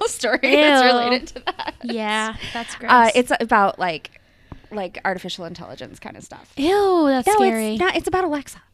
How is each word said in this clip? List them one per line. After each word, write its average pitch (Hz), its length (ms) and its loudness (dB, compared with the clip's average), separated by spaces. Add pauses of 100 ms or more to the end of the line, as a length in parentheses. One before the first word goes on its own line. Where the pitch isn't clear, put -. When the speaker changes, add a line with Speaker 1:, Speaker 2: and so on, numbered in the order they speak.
Speaker 1:
a - 40 -4
story - 340 -2
that's 285 400 4
Speaker 2:
Ew. 247 40 4
Speaker 1:
related 247 420 0
to - 160 -16
that? - 380 -8
Speaker 2:
Yeah, 220 520 -4 (180)
that's 233 220 -10
gross. 240 160 -4
Speaker 1:
Uh, 233 240 8
it's 247 240 2
about, 214 400 2
like, 170 420 -8 (500)
like, 196 320 -10
artificial 185 420 -6
intelligence 165 540 -16
kind - 160 -18
of 104 80 -20
stuff. - 340 -20
Speaker 2:
Ew, 370 500 2
that's 262 200 2
Speaker 1:
No, 403 80 4
Speaker 2:
scary. 226 380 2
Speaker 1:
it's 220 60 -4
not. 370 160 0
It's 330 120 -4
about 370 160 0
Alexa. 294 380 -6 (120)